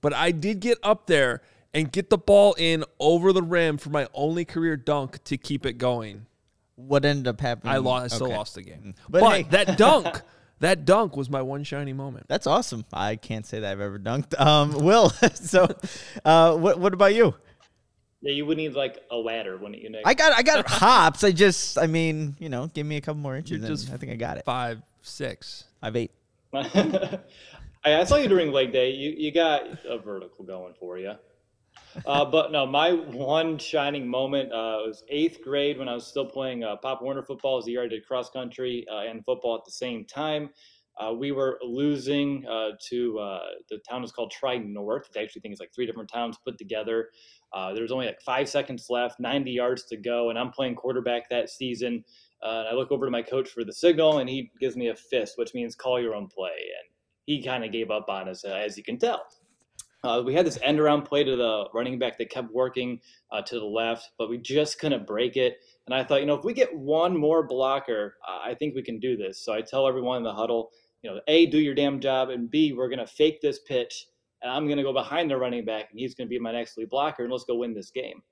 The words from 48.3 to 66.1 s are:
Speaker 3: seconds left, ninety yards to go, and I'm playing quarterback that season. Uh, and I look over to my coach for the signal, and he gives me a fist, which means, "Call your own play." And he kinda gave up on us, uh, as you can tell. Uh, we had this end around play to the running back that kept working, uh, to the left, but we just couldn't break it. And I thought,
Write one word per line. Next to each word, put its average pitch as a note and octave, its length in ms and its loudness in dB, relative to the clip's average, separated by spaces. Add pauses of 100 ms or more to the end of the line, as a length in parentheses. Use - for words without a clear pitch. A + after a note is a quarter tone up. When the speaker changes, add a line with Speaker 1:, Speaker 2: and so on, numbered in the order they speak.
Speaker 3:
seconds C3+ 420 -6
left, A#2+ 280 -4
ninety B2+ 340 -4
yards B2 320 -2
to A#2 120 -12
go, A#2+ 340 -2
and A2+ 80 -4
I'm B2 120 -6
playing C3 240 -6
quarterback B2 560 -4
that A#2+ 200 -2
season. A#2+ 540 -8 (400)
Uh, A2+ 160 -6
and A2 80 -8
I A2+ 60 -4
look C3 180 -2
over C3+ 140 -2
to B2+ 40 -4
my A#2 120 -4
coach C3 260 -4
for A#2 160 -8
the G#2 80 -10
signal, D#3 460 4
and B2+ 100 -4
he C3 220 -8 (100)
gives B2 160 -4
me A#2+ 120 -2
a A2+ 60 -4
fist, - 440 -4
which A#2 160 -6
means, A#2+ 200 -6
"Call B2+ 260 -2
your A2+ 140 -4
own G2+ 140 -10
play." F#2 220 -8
And G1+ 400 -12 (360)
he C#3+ 160 -4
kinda B2 260 -6
gave A2 220 -6
up G#2+ 180 -4
on F#2+ 200 -6
us, F#2 160 -12
uh, G2+ 40 -10
as G2+ 280 -6
you G#2 80 -16
can A#2+ 140 -8
tell. A3+ 260 -2 (800)
Uh, A#2+ 200 0
we C3 100 -2
had F3 120 4
this - 160 -4
end D3 160 2
around D3 240 4
play C#3+ 220 0
to C3+ 120 0
the A2 380 0
running B2 240 -4
back A#2+ 200 -4
that A2+ 120 -6
kept A#2+ 220 -8
working, B2 480 -4 (320)
uh, G#2 100 -4
to A#2+ 160 -8
the G#2+ 60 -6
left, A2+ 540 -4
but - 120 -4
we B2 80 -6
just D3 400 -2
couldn't C#3 280 -2
break A#2 300 -2
it. B2+ 220 0 (280)
And B2 80 -6
I C3 100 0
thought, C#3 160 2